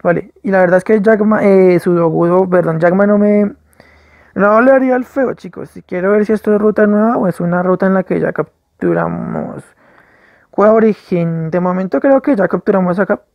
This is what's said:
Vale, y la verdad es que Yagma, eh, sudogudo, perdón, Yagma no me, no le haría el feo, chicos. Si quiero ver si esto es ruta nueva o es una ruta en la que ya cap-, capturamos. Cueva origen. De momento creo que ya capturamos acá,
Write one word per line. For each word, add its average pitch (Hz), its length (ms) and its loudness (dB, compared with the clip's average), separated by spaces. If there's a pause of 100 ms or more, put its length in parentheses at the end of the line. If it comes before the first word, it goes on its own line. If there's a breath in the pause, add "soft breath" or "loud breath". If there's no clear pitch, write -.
Vale, 175 280 -2 (120)
y 214 80 -4
la 190 80 2
verdad 180 180 2
es 180 60 0
que 220 180 0
Yagma, 214 420 0
eh, 185 360 4
sudogudo, 170 720 0
perdón, 165 300 0
Yagma 180 280 2
no 208 100 2
me, 208 340 0 (840 soft breath)
no 214 260 2
le 254 100 4
haría 262 240 2
el 254 100 -4
feo, 262 280 -4
chicos. - 380 -16
Si 175 100 -20
quiero 180 300 -4
ver 214 140 2
si 220 80 -2
esto 214 200 -2
es 208 80 0
ruta 214 240 2
nueva 214 320 0
o 233 100 -2
es 170 120 -4
una 175 240 -2
ruta 185 240 0
en 190 80 0
la 185 80 0
que 170 160 -4
ya 156 120 -2
cap-, - 200 -6 (280)
capturamos. 165 840 -6 (880 soft breath)
Cueva 214 220 4
origen. 170 800 -2
De 180 80 -2
momento 185 400 -4
creo 269 220 2
que 285 140 0
ya 196 120 -2
capturamos 185 520 -2
acá, 202 220 -4 (140)